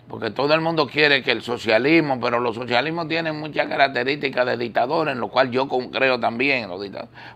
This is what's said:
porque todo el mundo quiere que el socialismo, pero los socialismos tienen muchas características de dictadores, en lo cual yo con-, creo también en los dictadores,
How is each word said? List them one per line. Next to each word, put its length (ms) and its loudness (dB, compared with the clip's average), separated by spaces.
porque 220 -6
todo 220 0
el 80 4
mundo 260 2
quiere 360 2
que 80 -2
el 100 2
socialismo, 800 2
pero 180 0
los 160 -2
socialismos 540 -2
tienen 320 -4
muchas 260 -4
características 800 0
de 140 -2
dictadores, 560 0
en 60 -6
lo 80 -4
cual 220 2
yo 180 0
con-, 200 -2
creo 320 2
también 440 0
en 40 -10
los 140 -6
dictadores, 320 -10